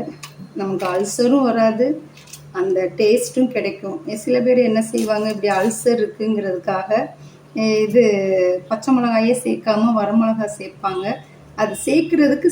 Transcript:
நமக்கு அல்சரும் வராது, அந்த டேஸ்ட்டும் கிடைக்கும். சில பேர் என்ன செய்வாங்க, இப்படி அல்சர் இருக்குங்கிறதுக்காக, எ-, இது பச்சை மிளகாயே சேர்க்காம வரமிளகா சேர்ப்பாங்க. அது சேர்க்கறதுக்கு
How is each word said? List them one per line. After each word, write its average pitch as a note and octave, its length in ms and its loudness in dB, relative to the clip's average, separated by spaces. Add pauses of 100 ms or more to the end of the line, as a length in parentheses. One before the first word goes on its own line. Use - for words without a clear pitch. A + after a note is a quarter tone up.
(600)
நமக்கு F#3+ 340 -4
அல்சரும் A#3+ 560 2
வராது, A3+ 360 2 (760)
அந்த F#3+ 200 0 (200)
டேஸ்ட்டும் A#3+ 560 2
கிடைக்கும். G3 420 -6 (280)
சில B3 200 2
பேர் B3 240 4
என்ன A3 120 2 (120)
செய்வாங்க, G#3+ 400 -2
இப்படி G3+ 260 -2
அல்சர் A3+ 420 0
இருக்குங்கிறதுக்காக, G3 880 -2 (720)
எ-, A3 240 2
இது A3 180 4 (680)
பச்சை A3+ 260 -2
மிளகாயே A#3 380 2 (100)
சேர்க்காம A3 560 0
வரமிளகா A3 480 0 (100)
சேர்ப்பாங்க. F#3+ 460 -6 (580)
அது G#3+ 100 -2 (140)
சேர்க்கறதுக்கு D4+ 640 2